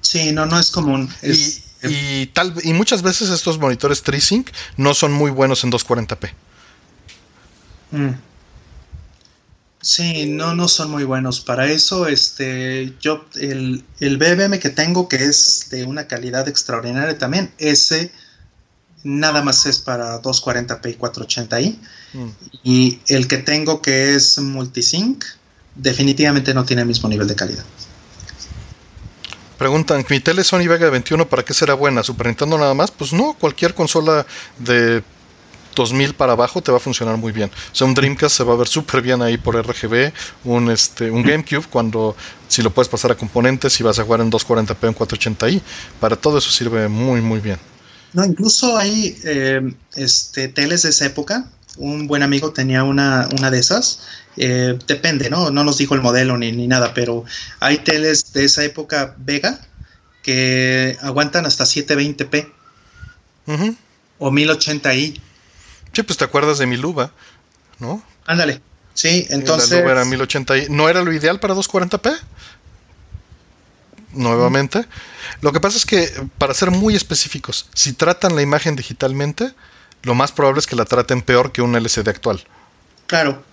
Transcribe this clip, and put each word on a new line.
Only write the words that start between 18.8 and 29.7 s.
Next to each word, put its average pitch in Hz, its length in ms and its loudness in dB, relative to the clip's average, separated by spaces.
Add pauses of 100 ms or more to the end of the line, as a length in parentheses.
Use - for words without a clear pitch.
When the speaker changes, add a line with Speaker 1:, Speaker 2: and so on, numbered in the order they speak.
Speaker 1:
nada 147 400 0
más 139 240 2
es 139 120 0
para 117 400 -6
dos 131 220 -2
cuarenta 123 400 -4
p 117 100 -8
y 113 40 -8
cuatro 120 300 -8
ochenta 117 360 -4
i. 214 200 -2 (320)
Speaker 2:
Mm. 123 160 -12 (340)
Speaker 1:
Y 127 460 4
el 131 180 2
que 135 120 0
tengo, 151 440 -2
que 135 320 2
es - 240 4
Multisync, 139 840 -2 (500)
definitivamente 135 800 2
no 127 100 2
tiene 123 180 0
el 120 60 0
mismo 113 200 0
nivel 104 180 0
de 101 80 -2
calidad. 98 300 -6 (1900)
Speaker 2:
Preguntan, 143 540 0